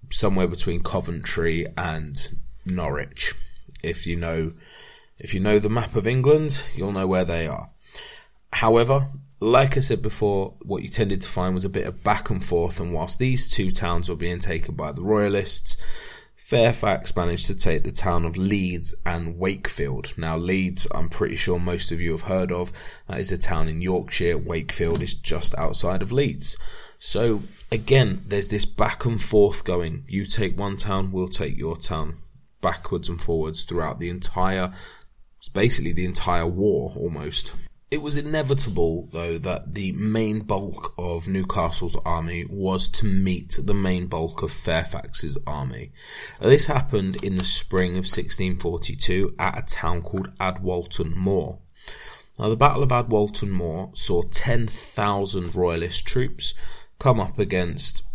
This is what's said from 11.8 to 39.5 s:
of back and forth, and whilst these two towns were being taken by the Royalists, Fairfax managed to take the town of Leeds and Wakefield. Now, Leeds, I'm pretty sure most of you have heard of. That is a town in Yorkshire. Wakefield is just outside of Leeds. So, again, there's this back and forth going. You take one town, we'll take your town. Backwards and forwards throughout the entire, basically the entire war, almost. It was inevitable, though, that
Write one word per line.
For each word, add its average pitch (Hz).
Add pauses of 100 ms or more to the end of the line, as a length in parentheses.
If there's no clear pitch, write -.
of -
back 104
and 92
forth, 85
and 85
whilst 82
these 127
two 92
towns 87
were 87
being 87
taken 82
by 76
the 73
Royalists, 101 (580)
Fairfax 117
managed 87
to -
take 78
the -
town 87
of 82
Leeds 92 (100)
and 85
Wakefield. 78
Now, 80
Leeds, 92
I'm 82
pretty -
sure 87
most 85
of 85
you 82
have 80
heard 92
of. 90 (340)
That -
is 95
a 90
town 80
in 80
Yorkshire. 90
Wakefield 82
is 85
just -
outside 90
of 98
Leeds. - (420)
So, 110 (280)
again, 110
there's 101
this 104
back -
and 117
forth 104
going. 85
You 98
take 98
one 98
town, 95
we'll 92
take 73
your 82
town. 78 (460)
Backwards 87
and 85
forwards 80
throughout 78
the 85
entire, 92 (800)
basically 104
the 90
entire 87
war, 90
almost. 73 (380)
It 147
was 147
inevitable, 135
though, 85
that 90